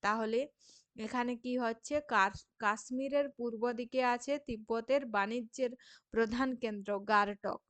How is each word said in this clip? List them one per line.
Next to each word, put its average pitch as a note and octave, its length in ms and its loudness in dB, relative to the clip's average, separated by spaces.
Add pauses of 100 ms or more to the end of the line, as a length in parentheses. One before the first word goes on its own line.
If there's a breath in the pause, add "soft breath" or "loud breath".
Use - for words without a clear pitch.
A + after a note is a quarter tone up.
তাহলে A3 480 2 (480 soft breath)
এখানে A#3+ 400 -2
কি B3 220 -2
হচ্ছে? A#3+ 420 -2
কাশ-, G#3 460 2 (120)
কাশ্মীরের C4 680 0
পূর্ব A#3+ 440 -4
দিকে B3 320 -2
আছে B3 340 0
তিব্বতের A3+ 680 -2
বাণিজ্যের A3+ 640 -2 (400 loud breath)
প্রধান A3+ 460 2
কেন্দ্র G#3 440 -2
গারটক G3+ 680 2